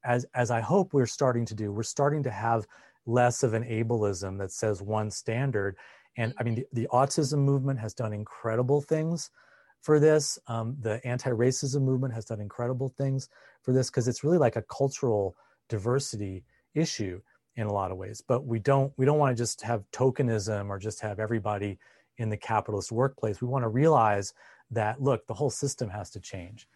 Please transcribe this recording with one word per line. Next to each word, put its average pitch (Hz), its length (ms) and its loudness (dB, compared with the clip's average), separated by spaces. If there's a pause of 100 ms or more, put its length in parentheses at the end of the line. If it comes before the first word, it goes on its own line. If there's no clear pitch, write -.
as, 123 300 0
as 123 160 2
I 117 100 2
hope 180 320 2
we're 131 140 4
starting 120 400 0
to 110 80 -10
do. 104 180 -4
We're 107 120 -4
starting 147 400 2
to 123 60 -2
have 113 360 0 (400)
less 123 360 4
of 113 120 2
an 113 100 -2
ableism 107 760 -2
that 98 140 -6
says 104 300 -2
one 107 280 -2
standard. 113 680 -2 (400)
And, 117 200 -2
I - 40 -4
mean, 117 140 -2
the, 131 160 -4
the 113 200 -2
autism 139 460 2
movement 139 420 2
has 110 140 -6
done 110 180 -6
incredible 117 720 0
things 160 480 -2 (500)
for 151 180 6
this. 151 400 6 (100)
Um, 117 320 -4
the 110 260 -2
anti-racism 127 760 2
movement 131 320 0
has 110 140 -8
done 107 140 -6
incredible 120 500 -4
things 135 380 -2 (340)
for 127 100 0
this, 127 160 4
'cause 120 200 0
it's 117 160 -2
really, 165 120 4
like, 135 200 4
a 113 60 0
cultural 107 720 0 (320)
diversity 104 760 -4 (300)
issue 104 480 -2 (340)
in 113 100 -2
a 104 60 -2
lot 98 180 0
of 95 60 -6
ways. 95 240 -10
But 127 240 -2
we 117 140 -2
don't, 139 400 2
we 131 80 2
don't 151 120 6
wanna 139 160 4
just 117 280 -4
have 107 280 -4
tokenism 110 800 0
or 98 100 -6
just 104 220 -8
have 104 180 -6
everybody 104 600 -2 (400)
in 113 100 -2
the 107 80 -2
capitalist 104 560 -2
workplace. 113 480 -2
We 123 80 -2
wanna 123 200 0
realize 113 640 4 (360)
that, 113 300 -2
look, 131 260 0
the 117 80 -8
whole 143 160 0
system 139 400 -4
has 98 200 -10
to 101 100 -14
change, 95 560 -14